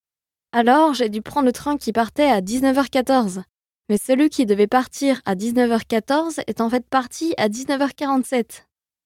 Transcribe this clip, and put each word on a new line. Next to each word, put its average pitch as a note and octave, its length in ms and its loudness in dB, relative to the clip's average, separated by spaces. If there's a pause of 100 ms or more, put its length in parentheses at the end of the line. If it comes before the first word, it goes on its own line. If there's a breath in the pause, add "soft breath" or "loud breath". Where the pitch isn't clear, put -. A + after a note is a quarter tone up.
(520)
Alors, C4 420 4
j'ai A#3 140 -2
dû G#3+ 140 -6
prendre C#4+ 240 0
le B3 60 2
train C#4+ 240 -4
qui A3+ 160 -6
partait A#3 380 0
à G#3 100 2
dix-neuf B3+ 380 0
heures C4+ 120 0
quatorze. B3 520 0 (460)
Mais G#3 100 2
celui C4+ 300 2
qui C#4 180 0
devait G3+ 200 2
partir - 580 0
à G3 100 -2
dix-neuf A#3 360 0
heures A3+ 160 -2
quatorze D4 600 -2
est A3 140 -6
en A3+ 80 0
fait B3 200 -4
parti C4+ 500 -4
à G#3+ 100 0
dix-neuf C4 320 -4
heures C4+ 140 -2
quarante-sept. C4 720 -4 (380)